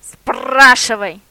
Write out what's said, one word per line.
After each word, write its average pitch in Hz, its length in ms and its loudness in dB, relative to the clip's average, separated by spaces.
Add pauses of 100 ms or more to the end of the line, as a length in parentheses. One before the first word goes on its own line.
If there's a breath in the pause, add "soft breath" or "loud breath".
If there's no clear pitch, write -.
Спрашивай! 247 1160 -2 (100)